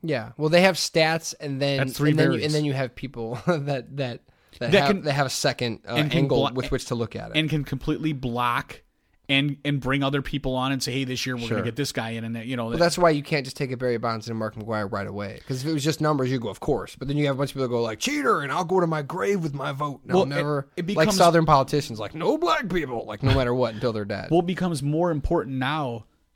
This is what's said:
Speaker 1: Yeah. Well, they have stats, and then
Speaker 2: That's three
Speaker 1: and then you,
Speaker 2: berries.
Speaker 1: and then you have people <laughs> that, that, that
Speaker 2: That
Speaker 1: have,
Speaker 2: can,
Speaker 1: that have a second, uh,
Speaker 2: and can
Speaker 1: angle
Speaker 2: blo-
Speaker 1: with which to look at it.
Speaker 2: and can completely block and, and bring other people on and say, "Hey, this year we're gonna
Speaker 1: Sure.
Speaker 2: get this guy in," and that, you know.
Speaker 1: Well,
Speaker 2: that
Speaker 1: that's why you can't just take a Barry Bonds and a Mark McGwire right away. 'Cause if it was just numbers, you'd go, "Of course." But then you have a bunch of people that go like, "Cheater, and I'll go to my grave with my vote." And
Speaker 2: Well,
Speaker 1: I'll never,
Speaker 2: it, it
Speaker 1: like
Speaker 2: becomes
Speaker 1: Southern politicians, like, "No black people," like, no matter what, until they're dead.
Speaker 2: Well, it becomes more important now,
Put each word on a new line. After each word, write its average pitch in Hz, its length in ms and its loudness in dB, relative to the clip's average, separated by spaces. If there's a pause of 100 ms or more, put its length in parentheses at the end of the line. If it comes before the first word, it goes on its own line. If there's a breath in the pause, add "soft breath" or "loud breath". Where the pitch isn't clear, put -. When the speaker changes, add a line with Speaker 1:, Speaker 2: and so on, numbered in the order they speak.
Speaker 1:
Yeah. 120 340 -4
Well, 151 140 2
they 170 120 8
have 190 140 6
stats, 160 640 0
and 139 200 -4
then 139 180 2
Speaker 2:
That's 131 200 -2
three 147 120 4
Speaker 1:
and 156 80 4
then 143 80 6
you, 135 120 4
Speaker 2:
berries. - 80 -4
Speaker 1:
and 151 80 0
then 151 100 2
you 143 80 0
have 135 220 -2
people 117 480 -8
<laughs> - 40 -2
that, 160 200 0
that, 135 300 -6
that 127 240 -6 (400 soft breath)
Speaker 2:
That 120 120 0
Speaker 1:
have, 180 160 6
Speaker 2:
can, 180 140 2
Speaker 1:
that 147 100 0
have 139 140 2
a 127 40 -4
second, 120 560 -2
uh, 113 100 -6
Speaker 2:
and 151 160 0
can 165 100 4
Speaker 1:
angle 135 240 2
Speaker 2:
blo- 135 80 -2
Speaker 1:
with 127 160 -4
which 131 160 -2
to - 80 -4
look 117 220 -4
at 110 140 -10
it. - 60 -2
Speaker 2:
and 156 140 0
can 147 140 -2
completely 156 480 -4
block 123 680 -4 (460)
and, 139 360 2
and 143 160 0
bring 135 240 0
other 139 180 0
people 135 320 -4
on 127 160 -2
and 135 100 -2
say, 127 120 -4
"Hey, 135 100 -2
this 127 240 -4
year 131 80 -4
we're 120 140 -6
gonna 113 80 0
Speaker 1:
Sure. 117 60 0
Speaker 2:
get 113 120 -4
this 139 160 -2
guy 113 200 -6
in," 113 120 -6
and 113 140 -6
that, 113 100 -8
you 131 100 -6
know. 117 100 -4
Speaker 1:
Well, 113 80 -4
Speaker 2:
that 156 40 -2
Speaker 1:
that's 170 180 4
why 175 140 6
you 147 140 0
can't 143 200 -2
just 131 120 -12
take 131 160 -4
a 127 40 -6
Barry 123 220 0
Bonds 113 300 -4
and 113 80 -6
a - 20 -4
Mark 110 160 -4
McGwire 107 380 -4
right 101 140 -4
away. 101 420 -8
'Cause 127 160 -4
if 151 40 -2
it 165 40 0
was 147 100 0
just 151 180 0
numbers, 147 300 2
you'd 131 120 0
go, 113 60 -6
"Of 95 120 -10
course." 110 340 -2
But 131 140 -10
then 143 80 -2
you 147 100 2
have 139 80 2
a 127 40 -6
bunch 139 120 -2
of - 40 -14
people 135 120 -2
that 117 80 -2
go 117 80 2
like, 110 160 -4
"Cheater, 262 440 0
and 135 100 -4
I'll 175 120 0
go 185 140 2
to 175 80 4
my 156 160 0
grave 185 400 0
with 156 100 -2
my 143 200 -4
vote." 143 320 -4
And - 80 -4
Speaker 2:
Well, 185 100 6
Speaker 1:
I'll 160 60 4
never, 147 480 -2
Speaker 2:
it, 170 120 -4
it 202 80 0
Speaker 1:
like 156 100 6
Speaker 2:
becomes 202 100 2
Speaker 1:
Southern 170 280 8
politicians, 135 540 4
like, 104 160 -8
"No 175 240 0
black 320 340 0
people," 131 320 -2
like, 107 200 -8
no 120 100 6
matter 123 180 2
what, 123 220 2
until 110 180 0
they're 107 120 -2
dead. 101 260 -6
Speaker 2:
Well, 165 100 6
it 175 60 0
becomes 175 340 -2
more 156 300 0
important 143 460 -2
now, 127 500 -4 (300)